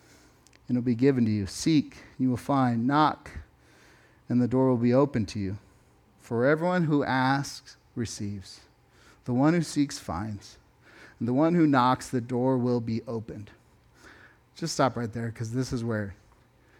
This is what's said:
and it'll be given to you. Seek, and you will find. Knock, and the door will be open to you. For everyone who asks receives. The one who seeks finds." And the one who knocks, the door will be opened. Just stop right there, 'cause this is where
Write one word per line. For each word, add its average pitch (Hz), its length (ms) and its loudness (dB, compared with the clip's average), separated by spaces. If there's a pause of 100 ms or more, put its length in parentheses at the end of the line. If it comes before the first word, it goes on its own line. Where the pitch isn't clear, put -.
(680)
and 123 100 -2
it'll 120 80 -2
be 123 120 2
given 127 300 4
to 110 40 2
you. 104 160 0
Seek, - 520 0 (180)
and 131 80 -2
you 131 60 2
will 123 60 0
find. 123 480 0
Knock, 143 460 0 (960)
and 123 140 2
the 120 60 2
door 131 200 2
will 127 80 4
be 120 160 2
open 135 340 2
to - 120 -8
you. 101 200 -6 (600)
For 120 240 -2
everyone 165 400 2
who 147 200 2
asks 131 720 -2 (180)
receives. 104 640 -8 (680)
The 127 100 -4
one 143 200 2
who 175 80 2
seeks 143 380 -2
finds." 104 580 -10 (600)
And 117 100 -4
the 123 40 0
one 160 220 4
who 165 120 6
knocks, 127 420 2
the 131 120 -2
door 127 380 0
will 123 220 0
be 113 260 -4
opened. 110 440 -10 (1040)
Just 165 180 -6
stop 131 220 2
right 120 160 -6
there, 117 180 -6
'cause 113 220 -8
this 127 200 -4
is 123 100 -4
where 107 320 -4 (640)